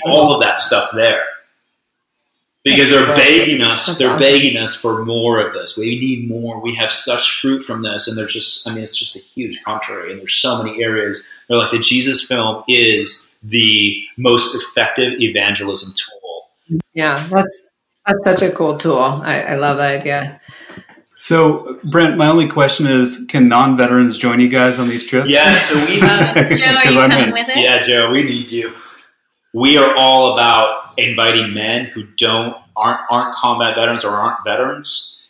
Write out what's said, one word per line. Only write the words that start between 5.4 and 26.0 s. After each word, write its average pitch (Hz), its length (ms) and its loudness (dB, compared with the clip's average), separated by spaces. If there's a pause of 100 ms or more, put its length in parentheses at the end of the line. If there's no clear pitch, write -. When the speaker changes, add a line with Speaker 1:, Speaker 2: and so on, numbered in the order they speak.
Speaker 1:
of - 80 -6
this. - 240 -8
"We 117 220 -4
need 123 300 -4
more. 113 320 -8
We 117 160 -6
have 113 160 -2
such - 480 -2
fruit 135 240 -2
from 113 180 -8
this." 104 240 -2
And 113 100 -6
there's 107 160 -6
just, - 360 -2
I 113 60 -6
mean, 110 100 -8
it's - 120 -10
just - 200 -8
a - 20 -18
huge 104 460 -12
contrary. 101 480 -10
And 98 80 -14
there's 95 160 -4
so 120 260 -2
many 107 180 -8
areas. 107 460 -4 (220)
They're 120 100 2
like, 107 140 0
"The 117 80 -2
Jesus 127 440 0
film 110 440 -4
is 113 760 0
the 107 580 0 (160)
most 120 380 2
effective 123 680 -2
evangelism 98 760 -2
tool." - 840 -10 (140)
Speaker 2:
Yeah, 156 220 -2 (160)
that's, 190 300 -2 (440)
that's 202 180 -2
such 185 180 2
a 185 120 0
cool 151 240 -2
tool. 135 220 0 (240)
I, 139 180 -4
I 147 140 -6
love 143 220 -2
that 139 220 -2
idea. 143 400 -6 (760)
Speaker 3:
So, 160 680 0
Brent, 156 320 2
my 151 120 4
only 160 200 4
question 143 380 0
is: 127 420 0
Can 127 200 4
non-veterans 123 720 2
join 120 220 0
you 123 80 6
guys 127 300 2
on 123 100 -2
these 117 160 -6
trips? 131 260 0
Speaker 1:
Yeah, 151 260 4
so - 180 2 (120)
we 185 140 0